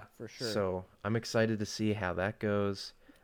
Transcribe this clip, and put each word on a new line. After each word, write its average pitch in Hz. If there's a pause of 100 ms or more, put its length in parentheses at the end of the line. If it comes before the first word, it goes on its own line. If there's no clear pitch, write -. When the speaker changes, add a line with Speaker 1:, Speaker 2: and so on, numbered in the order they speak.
(180)
Speaker 1:
For 117
sure. 113
Speaker 2:
So 95 (180)
I'm 107
excited 113
to 104
see 107
how 95
that 92
goes. 101 (300)